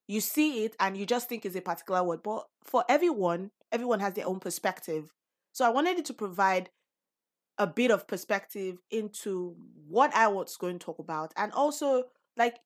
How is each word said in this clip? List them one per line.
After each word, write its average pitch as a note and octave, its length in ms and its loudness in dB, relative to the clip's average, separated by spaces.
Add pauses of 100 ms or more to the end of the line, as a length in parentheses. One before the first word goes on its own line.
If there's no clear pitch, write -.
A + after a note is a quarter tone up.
you G#3 140 -2
see C4+ 440 0
it A3 140 -6
and G3 180 0
you G3+ 100 -6
just A#3+ 220 -2
think A3+ 160 -8
it's F#3+ 120 -6
a F3+ 40 -6
particular F3+ 440 -2
word, E3+ 180 -4
but G#3+ 240 -6 (160)
for - 260 0
everyone, G#3 640 2 (220)
everyone A#3 260 0
has G3 160 -2
their F#3+ 140 -4
own F#3+ 100 -4
perspective. E3+ 720 -6 (380)
So - 140 -2
I A#3 60 6
wanted E4+ 280 2
it D4+ 60 -4
to A#3 100 -10
provide F#3+ 560 0 (880)
a G3+ 80 4
bit A#3 240 2
of G3+ 160 2
perspective G3 720 -6 (140)
into G3 640 -6 (320)
what B3 260 6
I A3 140 8
was G3 280 -2
going F3+ 220 -4
to - 80 -14
talk E3 140 -10
about, D#3+ 360 -6
and G#3+ 140 -2
also, C#4 540 0 (320)
like, A#3+ 300 0